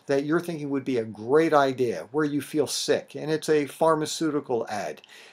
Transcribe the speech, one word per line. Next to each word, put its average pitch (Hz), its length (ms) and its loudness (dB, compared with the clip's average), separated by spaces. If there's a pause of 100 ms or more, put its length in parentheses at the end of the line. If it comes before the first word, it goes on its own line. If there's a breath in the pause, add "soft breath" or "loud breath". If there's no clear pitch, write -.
that 139 180 0
you're 156 160 2
thinking 160 300 -8
would 139 160 -2
be 131 140 0
a 113 40 0
great 113 480 2
idea 127 600 2
where 151 140 0
you 147 160 -2
feel 139 260 -2
sick - 480 -2
and 143 160 -6
it's 156 180 -2
a 151 160 4
pharmaceutical 147 1040 0
ad, 87 320 -6 (320 loud breath)